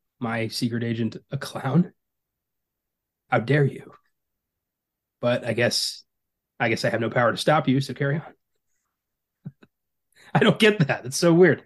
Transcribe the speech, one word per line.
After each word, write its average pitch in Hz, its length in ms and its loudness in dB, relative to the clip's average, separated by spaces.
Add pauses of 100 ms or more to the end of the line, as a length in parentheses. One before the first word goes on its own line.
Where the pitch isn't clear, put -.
(200)
my 113 280 -4
secret 117 360 -4
agent 113 320 -4 (140)
a 143 60 -6
clown? - 560 -2 (1400)
How 120 100 2
dare 143 240 2
you?" - 280 -6 (1300)
But 123 240 -2
I 117 100 -4
guess, - 500 -4 (560)
I 117 80 0
guess 113 160 -2
I 120 60 0
have 113 100 -4
no 113 100 -2
power 117 200 2
to 98 80 -6
stop 151 300 0
you, 131 120 2
so 135 140 -8
carry 139 220 -4
on. - 1400 -20
<laughs> - 800 -20
I 147 60 2
don't 226 180 4
get 208 280 4
that. - 200 -6
It's 127 100 -8
so 170 160 4
weird. 165 340 6